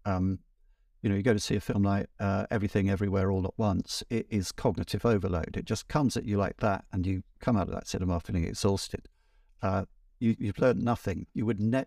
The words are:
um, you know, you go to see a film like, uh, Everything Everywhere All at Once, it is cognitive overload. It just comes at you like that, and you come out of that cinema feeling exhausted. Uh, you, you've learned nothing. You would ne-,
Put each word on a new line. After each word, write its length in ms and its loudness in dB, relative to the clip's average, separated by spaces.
um, 320 0
you 80 0
know, 60 4
you 80 0
go 100 4
to 60 2
see 160 -2
a 40 0
film 240 0
like, 240 2
uh, 320 0
Everything 380 2
Everywhere 420 2
All 140 0
at 120 -6
Once, 520 -2
it 200 -2
is 220 -2
cognitive 540 -2
overload. 520 0
It 80 -6
just 220 -4
comes 300 2
at 80 -4
you 120 0
like 200 0
that, 340 0
and 160 -2
you 160 -2
come 180 2
out 100 2
of 60 -6
that 140 -8
cinema 320 -2
feeling 240 -2
exhausted. 640 -2
Uh, 240 0
you, 180 2
you've 220 -4
learned 240 4
nothing. 500 -2
You 120 -2
would 140 0
ne-, 280 0